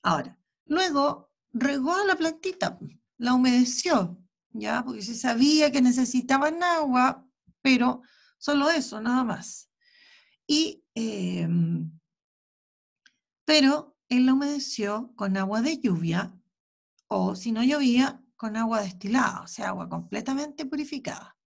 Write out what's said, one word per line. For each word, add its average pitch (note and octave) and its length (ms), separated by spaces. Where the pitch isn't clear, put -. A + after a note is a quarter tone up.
Ahora, - 360
luego D4 640
regó C#4 420
a G4 100
la F#4+ 100
plantita, E4 640
la B3 160
humedeció, B3 880
¿ya? A3+ 340
Porque A3+ 180
se A3+ 140
sabía C#4 560
que C4+ 100
necesitaban C4 800
agua, C#4+ 640
pero B3+ 420
solo C#4+ 320
eso, B3+ 300
nada B3 240
más. - 440
Y, D#4 380
em, E3+ 1040
pero D4 520
él B3+ 180
la C4 80
humedeció C4 840
con G3 200
agua G3 240
de D4 200
lluvia, F3 580
o F#3+ 260
si A#3 160
no A3+ 140
llovía, C4+ 580
con A3 200
agua A3+ 260
destilada, G3+ 580
o - 60
sea, - 240
agua F3 180
completamente C4+ 800
purificada C#4+ 800